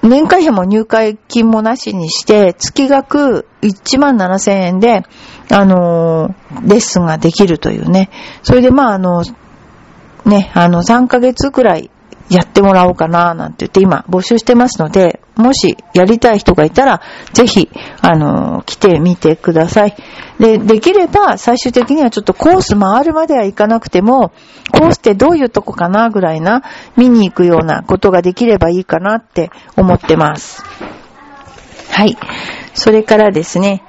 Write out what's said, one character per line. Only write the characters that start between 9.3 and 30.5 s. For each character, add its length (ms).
ね、 280
あ 160
の、 140
三 240
ヶ 120
月 300
く 140
ら 140
い 120
や 120
っ 20
て 160
も 100
ら 160
お 40
う 40
か 140
な、 240
な 160
ん 40
て 120
言 20
っ 40
て 100
今 260
募 140
集 160
し 80
て 100
ま 140
す 100
の 100
で、 300
も 180
し 220
や 120
り 120
た 160
い 60
人 140
が 100
い 80
た 140
ら、 160
ぜ 120
ひ、 240
あ 160
の 460
ー、 40
来 120
て 220
み 180
て 180
く 160
だ 160
さ 200
い。 100
で、 180
で 220
き 140
れ 140
ば 300
最 200
終 160
的 200
に 80
は 80
ち 100
ょ 20
っ 20
と 100
コ 180
ー 100
ス 180
回 240
る 100
ま 140
で 80
は 80
い 80
か 160
な 140
く 80
て 120
も、 300
コ 140
ー 80
ス 60
っ 20
て 120
ど 180
う 60
い 60
う 60
と 120
こ 120
か 160
な 200
ぐ 120
ら 120
い 60
な、 240
見 140
に 200
行 60
く 100
よ 180
う 20
な 180
こ 140
と 140
が 100
で 120
き 120
れ 120
ば 120
い 100
い 60
か 140
な 180
っ 80
て 260
思 180
っ 60
て 160
ま 220
す。 260